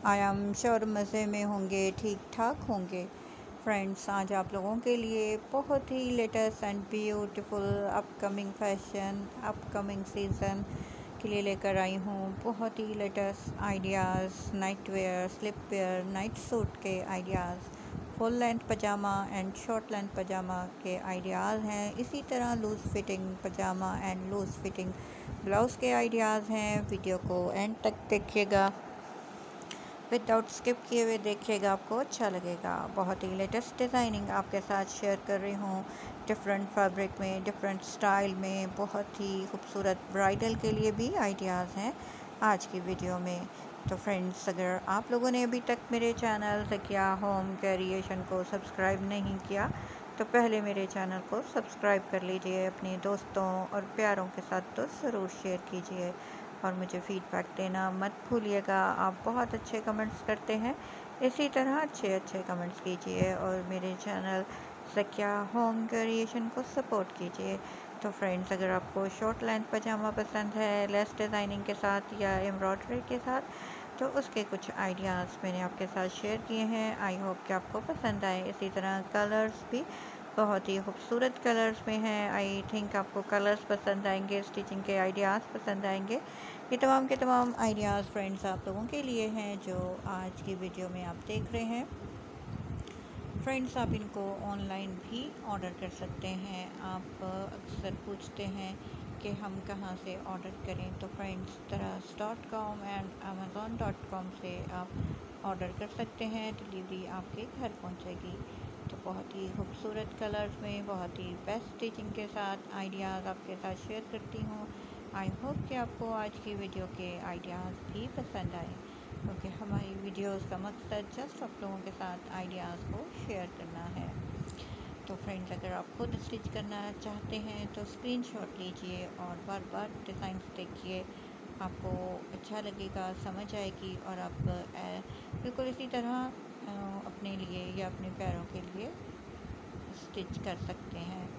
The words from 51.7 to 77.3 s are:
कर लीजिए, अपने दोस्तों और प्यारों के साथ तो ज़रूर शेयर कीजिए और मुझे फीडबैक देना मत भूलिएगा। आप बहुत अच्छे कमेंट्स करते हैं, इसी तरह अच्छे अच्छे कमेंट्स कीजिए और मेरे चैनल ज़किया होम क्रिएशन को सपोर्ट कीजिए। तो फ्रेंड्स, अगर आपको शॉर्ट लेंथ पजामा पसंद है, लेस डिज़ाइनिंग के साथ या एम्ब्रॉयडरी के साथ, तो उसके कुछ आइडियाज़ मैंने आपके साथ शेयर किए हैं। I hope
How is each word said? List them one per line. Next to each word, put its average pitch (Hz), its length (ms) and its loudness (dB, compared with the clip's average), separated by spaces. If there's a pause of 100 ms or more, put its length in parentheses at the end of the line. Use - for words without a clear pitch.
कर 185 120 2
लीजिए, 185 420 2
अपने 185 380 0
दोस्तों 196 420 2 (220)
और 202 140 0 (140)
प्यारों 202 320 4
के 185 140 -6
साथ 185 360 -2
तो 240 80 2 (160)
ज़रूर 220 320 2
शेयर 185 280 -2 (100)
कीजिए 180 420 -2 (520)
और 185 80 4
मुझे 180 260 -2
फीडबैक 180 460 0 (120)
देना 190 360 2
मत 196 360 -2
भूलिएगा। 202 540 4 (160)
आप 190 260 4
बहुत 233 280 2
अच्छे 220 280 -2
कमेंट्स 220 460 0
करते 214 300 2
हैं, 240 180 2 (480)
इसी 269 260 6
तरह 269 300 4
अच्छे 262 340 2
अच्छे 190 300 0
कमेंट्स 180 380 -2
कीजिए 185 540 2
और 185 340 0
मेरे 185 340 0
चैनल 190 420 0 (500)
ज़किया 208 420 4 (160)
होम 226 340 4
क्रिएशन 226 640 2
को 254 120 -2 (140)
सपोर्ट 185 420 2
कीजिए। 190 400 -2 (460)
तो 214 80 2
फ्रेंड्स, 185 420 0
अगर 185 180 2
आपको 196 380 2
शॉर्ट 220 340 0
लेंथ 220 280 4
पजामा 214 400 2
पसंद 214 420 0
है, 208 340 4
लेस 208 300 4
डिज़ाइनिंग 208 480 2
के 208 80 0
साथ 202 480 2
या 190 160 4 (100)
एम्ब्रॉयडरी 196 520 0 (100)
के 247 100 2
साथ, 254 220 0 (580)
तो 269 80 2 (120)
उसके 226 240 0
कुछ 196 280 -4
आइडियाज़ 185 720 0
मैंने 185 180 0
आपके 180 260 -2
साथ 185 280 0
शेयर 214 220 0 (100)
किए 220 180 2
हैं। 220 240 2 (100)
I 190 220 2
hope 190 260 -2